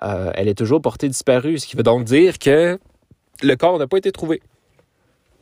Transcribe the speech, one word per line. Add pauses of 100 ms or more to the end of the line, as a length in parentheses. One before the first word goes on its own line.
euh,
elle
est
toujours
portée
disparue,
ce
qui
veut
donc
dire
que (640)
le
corps
n'a
pas
été
trouvé. (1000)